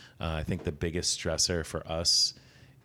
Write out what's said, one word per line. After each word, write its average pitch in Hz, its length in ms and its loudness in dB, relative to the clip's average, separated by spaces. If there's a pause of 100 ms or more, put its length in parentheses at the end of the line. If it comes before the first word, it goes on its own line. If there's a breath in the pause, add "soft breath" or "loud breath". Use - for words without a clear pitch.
(220 loud breath)
Uh, 80 180 -2
I 78 40 -2
think 90 200 -2
the 85 80 -2
biggest 82 480 -2
stressor 82 460 0
for - 260 -6
us - 420 4 (520 loud breath)